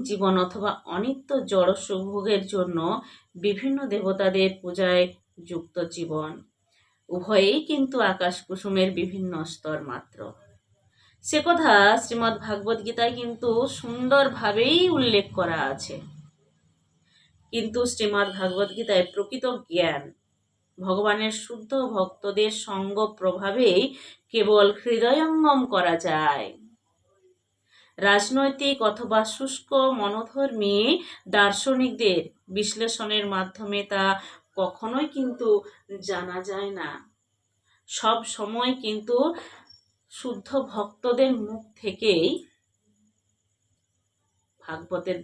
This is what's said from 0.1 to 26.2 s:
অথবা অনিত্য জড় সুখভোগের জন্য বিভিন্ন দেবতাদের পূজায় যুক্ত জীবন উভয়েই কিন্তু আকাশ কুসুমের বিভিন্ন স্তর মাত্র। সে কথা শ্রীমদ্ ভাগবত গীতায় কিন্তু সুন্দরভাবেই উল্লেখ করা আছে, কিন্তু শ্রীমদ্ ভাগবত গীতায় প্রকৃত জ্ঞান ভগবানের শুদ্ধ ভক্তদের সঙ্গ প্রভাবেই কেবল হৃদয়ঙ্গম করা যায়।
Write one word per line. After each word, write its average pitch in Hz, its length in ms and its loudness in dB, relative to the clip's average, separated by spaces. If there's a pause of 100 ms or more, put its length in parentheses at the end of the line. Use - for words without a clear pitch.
অথবা 190 320 -2 (140)
অনিত্য 240 460 -4 (160)
জড় 190 280 4
সুখভোগের 196 720 -2
জন্য 180 320 -2 (560)
বিভিন্ন 208 520 -2
দেবতাদের 190 640 0 (120)
পূজায় 180 420 2 (440)
যুক্ত 170 300 -8
জীবন 156 520 -6 (760)
উভয়েই 196 560 4
কিন্তু 269 360 -2
আকাশ 185 340 2 (120)
কুসুমের 190 460 0
বিভিন্ন 180 400 -4 (120)
স্তর 156 380 -8
মাত্র। 139 360 -12 (1040)
সে 302 200 0
কথা 330 280 4 (260)
শ্রীমদ্ 233 400 -2
ভাগবত 214 460 -4
গীতায় 233 300 -2
কিন্তু 240 360 -4 (160)
সুন্দরভাবেই 254 1200 2
উল্লেখ 240 460 2
করা 165 280 0
আছে, 135 340 -6 (1600)
কিন্তু 220 340 -4
শ্রীমদ্ 208 520 0
ভাগবত 190 380 0
গীতায় 202 280 2 (100)
প্রকৃত 226 320 -6
জ্ঞান 170 560 -2 (760)
ভগবানের 208 520 0
শুদ্ধ 220 420 -12 (140)
ভক্তদের 202 640 -2
সঙ্গ 196 460 -6 (100)
প্রভাবেই 196 760 2 (500)
কেবল 208 420 6
হৃদয়ঙ্গম 277 960 2
করা 175 300 2
যায়। 151 640 -2 (1400)